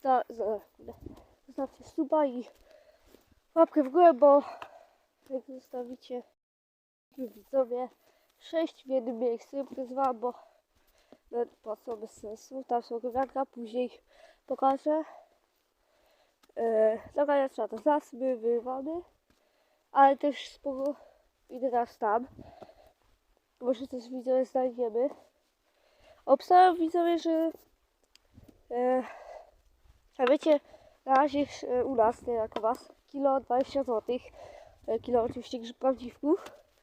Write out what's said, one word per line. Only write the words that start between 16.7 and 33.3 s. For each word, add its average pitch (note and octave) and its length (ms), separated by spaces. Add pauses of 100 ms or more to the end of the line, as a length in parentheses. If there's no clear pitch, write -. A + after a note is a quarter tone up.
dobra, C#4+ 220
ja C4+ 120
trzeba A3 200
to A3 80
zas-, D4 360
my C4 240
wyrywamy, B3+ 640 (920)
ale C#4 240
też C#4+ 320
spoko, C4+ 460 (560)
idę B3+ 200
teraz A#3+ 280
tam. A#3 280 (1300)
Może B3 260
coś, A#3+ 220
widzowie, B3+ 360
znajdziemy. B3 640 (1160)
Obstawiam, F4+ 500
widzowie, E4+ 420
że, D#4+ 320 (1200)
e, B3+ 320 (1160)
a B3+ 80
wiecie, D4 340 (440)
na C4+ 100
razie, C#4 320 (220)
e, B3 160
u C4 100
nas, A3+ 320
nie A#3+ 80
jak A3 240
u - 20
was, A3+ 320 (140)
kilo C4+ 340